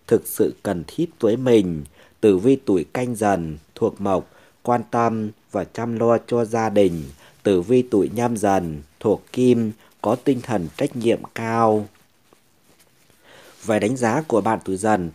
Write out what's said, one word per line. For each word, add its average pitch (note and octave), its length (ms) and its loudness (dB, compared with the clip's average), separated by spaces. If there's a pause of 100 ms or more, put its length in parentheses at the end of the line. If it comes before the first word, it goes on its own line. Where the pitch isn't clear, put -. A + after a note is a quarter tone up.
thực A2+ 200 2
sự - 360 -2
cần F2+ 240 -4
thiết E3+ 200 -6 (140)
với A2 160 2
mình. G2+ 480 2 (360)
Tử G2+ 180 6
vi C3 180 4
tuổi F#2+ 280 0
Canh B2 300 -6
Dần F2+ 440 -2 (160)
thuộc - 260 -4
Mộc, G2 300 -2 (320)
quan A#2+ 280 0
tâm A2+ 400 -2 (220)
và G2+ 120 -4
chăm A#2 340 -8
lo A#2 280 4
cho A#2+ 180 0
gia A2 240 -2
đình. F#2+ 340 2 (400)
Tử F#2 200 2
vi B2 200 2
tuổi G2+ 320 0
Nhâm A#2 220 -2
Dần F#2 460 -2 (180)
thuộc G2 220 0 (100)
Kim, A#2+ 400 2 (300)
có A#2 220 0
tinh B2+ 160 0
thần F#2+ 360 -4
trách C#3+ 200 -4
nhiệm A2+ 240 0 (140)
cao. A2+ 520 0 (1800)
Về G#2+ 160 0
đánh A#2 160 0
giá B2 320 0
của A2 120 2
bạn A2 240 0
tuổi F#2+ 120 -6
Dần F#2 380 0